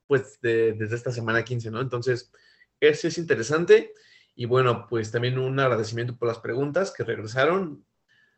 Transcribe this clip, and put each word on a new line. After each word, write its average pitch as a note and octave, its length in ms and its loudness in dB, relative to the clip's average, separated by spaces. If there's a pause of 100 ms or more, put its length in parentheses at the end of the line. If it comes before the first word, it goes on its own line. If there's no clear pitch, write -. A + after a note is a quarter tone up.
pues, - 340 0
de, A2+ 320 2
desde G#2+ 240 -4
esta B2 160 -6
semana A2+ 320 0
quince, A#2 260 -6
¿no? A2+ 100 -6
Entonces, B2 520 -4 (480)
ese D3+ 280 4
es E3 100 -4
interesante E3 720 2 (420)
y, A#2+ 120 -8
bueno, A#2+ 440 2
pues, A2 220 -2
también B2 260 -2
un C3 220 -2
agradecimiento A#2 560 -2
por A#2 100 -4
las A2+ 140 -4
preguntas C#3+ 520 -2
que - 120 -6
regresaron. C3 800 -2 (540)